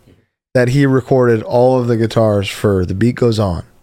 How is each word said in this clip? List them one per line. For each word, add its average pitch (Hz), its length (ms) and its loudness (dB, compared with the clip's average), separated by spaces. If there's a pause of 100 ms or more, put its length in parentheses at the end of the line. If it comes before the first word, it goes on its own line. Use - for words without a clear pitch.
(560)
that 123 140 2
he 139 180 2
recorded 123 560 2
all 123 360 0
of 120 80 -4
the 120 100 0
guitars 110 520 0
for 95 360 0
The 92 100 -6
Beat 117 200 0
Goes 117 220 0
On 92 280 -4 (180)